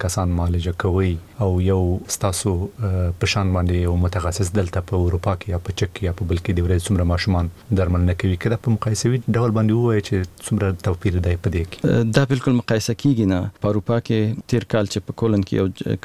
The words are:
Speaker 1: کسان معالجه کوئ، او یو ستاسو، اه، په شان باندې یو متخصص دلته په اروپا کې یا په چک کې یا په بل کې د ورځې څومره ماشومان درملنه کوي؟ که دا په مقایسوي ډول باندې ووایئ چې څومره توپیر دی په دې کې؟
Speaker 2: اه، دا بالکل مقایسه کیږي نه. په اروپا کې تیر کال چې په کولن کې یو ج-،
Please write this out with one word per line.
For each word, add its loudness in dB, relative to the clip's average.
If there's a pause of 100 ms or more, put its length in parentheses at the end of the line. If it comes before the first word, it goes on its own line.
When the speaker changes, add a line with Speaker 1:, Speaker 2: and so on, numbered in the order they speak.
Speaker 1:
کسان 0
معالجه 0 (120)
کوئ، 2 (340)
او 2 (180)
یو 4 (360)
ستاسو، 0
اه، -2
په 0
شان 2
باندې 2
یو 2 (100)
متخصص -2
دلته -2
په 2
اروپا 0
کې -6
یا -2
په -8
چک -4
کې -10
یا -2
په -4
بل -2
کې -2
د 0
ورځې 0
څومره 2
ماشومان 0 (300)
درملنه 2
کوي؟ 2
که 0
دا -4
په 2
مقایسوي 0 (160)
ډول 2
باندې 2
ووایئ 2
چې -2 (300)
څومره 0 (200)
توپیر 0
دی 0 (100)
په -2
دې 0
کې؟ -16 (140)
Speaker 2:
اه، 4 (140)
دا 4 (100)
بالکل 2
مقایسه 0
کیږي 2
نه. 0 (260)
په 2
اروپا 0
کې -2
تیر 0
کال 0
چې -6
په -8
کولن 2
کې -6
یو 2
ج-، -4